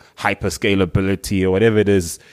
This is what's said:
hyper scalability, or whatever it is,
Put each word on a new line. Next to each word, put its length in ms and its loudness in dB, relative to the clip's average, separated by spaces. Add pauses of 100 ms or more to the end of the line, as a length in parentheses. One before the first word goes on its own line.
(140)
hyper 320 -4
scalability, 960 -2
or 80 2
whatever 260 2
it 120 2
is, 320 0 (120)